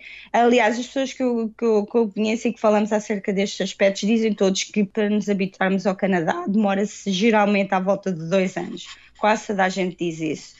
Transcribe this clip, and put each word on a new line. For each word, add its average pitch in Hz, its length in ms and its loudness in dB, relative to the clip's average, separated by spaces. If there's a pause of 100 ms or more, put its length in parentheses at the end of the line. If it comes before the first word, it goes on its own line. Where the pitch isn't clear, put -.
(320)
Aliás, 233 460 4
as 247 80 -6
pessoas 269 260 -4
que - 100 -6
eu, 233 340 -2
que - 80 -4
eu, 214 220 2
que 226 100 -4
eu 233 120 2
conheço 220 400 -2
e 220 40 0
que - 80 -20
falamos 214 320 2
acerca 208 400 -2
destes 196 280 -2
aspectos 196 420 0
dizem 220 320 2
todos 190 300 0
que 208 200 -2
para 208 240 -2
nos 208 200 0
habituarmos 190 580 -2
ao 190 80 2
Canadá 190 540 0
demora-se 202 640 0
geralmente 202 600 2
à 185 60 2
volta 190 320 -2
de 165 160 -8
dois 185 280 0
anos. - 300 -10 (320)
Quase 214 280 0
toda 196 180 0
a 185 40 2
gente 185 300 -4
diz 165 220 -4
isso. - 400 -6